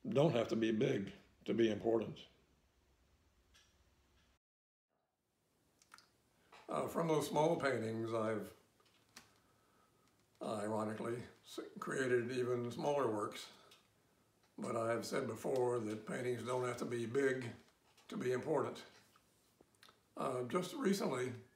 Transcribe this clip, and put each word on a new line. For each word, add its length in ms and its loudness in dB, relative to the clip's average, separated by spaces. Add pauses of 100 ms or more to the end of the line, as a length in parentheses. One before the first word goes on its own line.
don't 240 6
have 140 2
to 80 0
be 160 2
big 400 0 (340)
to 80 -2
be 160 4
important. 480 0 (4000)
Uh, 200 0
from 200 2
those 200 4
small 280 4
paintings, 560 0
I've 380 0 (1900)
ironically 720 -2 (320)
s-, 140 -10 (200)
created 520 0
even 400 0
smaller 380 0
works. 360 -2 (1120)
But 180 -4
I 160 0
have 140 0
said 220 -2
before 520 0
that 280 -4
paintings 340 -2
don't 240 0
have 120 -2
to 80 -4
be 200 -2
big 400 2 (640)
to 80 -6
be 140 0
important. 460 0 (1400)
Uh, 320 -2
just 240 0
recently 580 0 (240)